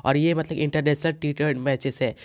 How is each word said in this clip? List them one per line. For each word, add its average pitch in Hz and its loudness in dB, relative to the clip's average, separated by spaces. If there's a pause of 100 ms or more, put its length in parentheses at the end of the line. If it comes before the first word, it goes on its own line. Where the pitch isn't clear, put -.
और 139 4
ये, 165 4
मतलब, 160 -4
इंटरनेशनल 147 0
टी 151 -4
ट्वेंटी 147 0
मैचेस 131 -2
है, 113 -2